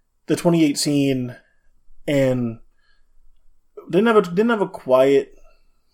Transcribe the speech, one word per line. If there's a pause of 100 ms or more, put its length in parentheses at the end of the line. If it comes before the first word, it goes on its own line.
(260)
the
twenty
eighteen, (680)
and (1300)
didn't
have
a,
didn't
have
a
quiet (540)